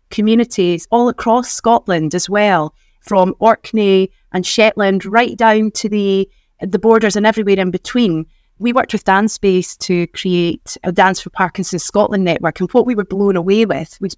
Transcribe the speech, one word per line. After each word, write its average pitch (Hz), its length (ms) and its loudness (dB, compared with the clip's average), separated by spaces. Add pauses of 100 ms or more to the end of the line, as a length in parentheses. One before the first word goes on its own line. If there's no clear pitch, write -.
(100)
communities 214 800 0
all 240 180 2
across 240 440 -2
Scotland 175 640 -2
as 175 120 -6
well, 190 460 0 (260)
from 190 380 0
Orkney 202 720 2 (220)
and 185 120 -4
Shetland 208 600 0
right 226 320 0
down 220 360 2
to - 160 -6
the, 196 400 0 (320)
the 190 180 -2
borders 220 360 2
and 208 120 2
everywhere 202 340 2
in 180 100 0
between. 175 560 -2 (320)
We 240 160 -2
worked 254 180 -2
with 214 120 -4
DanceSpace 190 760 0
to 175 300 -2
create - 760 -4
a 180 80 -4
Dance 185 280 2
for - 100 -14
Parkinson's - 520 -4
Scotland 202 420 0
network, 165 360 -2
and 185 120 -4
what 240 140 4
we 247 80 -2
were 202 100 -2
blown 196 320 0
away 196 280 2
with 160 360 -6
was 190 180 -8